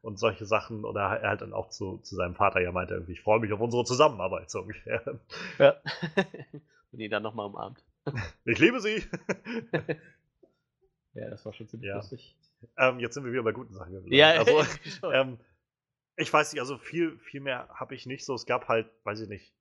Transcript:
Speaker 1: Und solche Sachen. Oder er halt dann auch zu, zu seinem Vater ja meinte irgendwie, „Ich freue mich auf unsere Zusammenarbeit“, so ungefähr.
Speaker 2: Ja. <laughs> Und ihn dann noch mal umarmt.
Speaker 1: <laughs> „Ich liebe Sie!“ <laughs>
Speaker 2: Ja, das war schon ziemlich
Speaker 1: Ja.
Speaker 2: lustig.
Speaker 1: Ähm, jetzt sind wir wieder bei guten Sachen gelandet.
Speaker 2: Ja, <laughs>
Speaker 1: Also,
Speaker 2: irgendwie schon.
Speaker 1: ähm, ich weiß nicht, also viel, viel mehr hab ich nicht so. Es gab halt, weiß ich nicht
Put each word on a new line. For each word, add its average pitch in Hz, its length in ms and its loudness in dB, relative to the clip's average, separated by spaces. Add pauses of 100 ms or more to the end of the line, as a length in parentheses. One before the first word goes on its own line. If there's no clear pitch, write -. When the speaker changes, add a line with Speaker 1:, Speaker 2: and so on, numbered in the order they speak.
Speaker 1:
Und 104 160 -8
solche 107 260 0
Sachen. 107 400 -2
Oder 101 180 -4
er 104 280 0
halt 104 100 -2
dann 101 140 -10
auch 104 160 -6
zu, 95 280 -8
zu - 180 -14
seinem 90 180 -2
Vater 95 260 4
ja 87 120 0
meinte 90 220 -2
irgendwie, 87 180 -8
„Ich - 100 -14
freue 107 180 4
mich 107 120 -2
auf 101 80 -2
unsere 120 240 2
Zusammenarbeit“, 107 680 2
so 101 100 -6
ungefähr. 101 420 -6 (560)
Speaker 2:
Ja. 139 220 8 (560)
<laughs> - 560 -20
Und 123 80 -14
ihn 107 100 -6
dann 104 120 0
noch 110 120 -8
mal 107 120 -6
umarmt. 101 360 -12 (220)
Speaker 1:
<laughs> 120 400 -8
„Ich 113 140 2
liebe 160 220 6
Sie!“ 214 220 -2 (720)
<laughs> 160 240 -2 (1200)
Speaker 2:
Ja, 110 140 -12
das 104 160 -14
war 107 80 -10
schon 110 160 -16
ziemlich 113 200 -12
Speaker 1:
Ja. 98 80 -6
Speaker 2:
lustig. - 400 -14 (420)
Speaker 1:
Ähm, 127 200 4
jetzt 117 160 -4
sind 143 100 -8
wir 120 80 -6
wieder 127 100 -2
bei 110 100 2
guten 117 220 -12
Sachen 95 180 -14
gelandet. 95 200 -8
Speaker 2:
Ja, 151 180 10
<laughs> 165 80 6
Speaker 1:
Also, 156 220 6
Speaker 2:
irgendwie - 300 -2
schon. 156 240 -4
Speaker 1:
ähm, 131 240 2 (800)
ich 156 160 -2
weiß 151 200 4
nicht, 147 80 -6
also 127 180 -6
viel, 156 400 -4
viel - 220 -14
mehr 131 340 -6
hab - 180 -10
ich 123 140 -14
nicht 127 180 -10
so. 135 100 -4
Es - 120 -8
gab 127 220 0
halt, 113 180 4 (180)
weiß 107 160 -6
ich 107 80 -8
nicht 98 320 -16